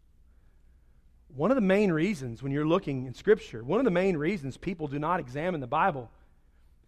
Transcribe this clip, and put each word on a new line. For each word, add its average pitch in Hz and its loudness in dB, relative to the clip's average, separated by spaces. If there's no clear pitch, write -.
One 151 0
of 269 4
the 262 2
main 196 4
reasons 139 -2
when 139 -4
you're 151 0
looking 151 0
in 127 -10
Scripture, 175 0
one 160 0
of 277 2
the 233 4
main 180 2
reasons 147 -2
people 170 -6
do 143 -6
not 170 0
examine 147 -4
the 127 -8
Bible 147 0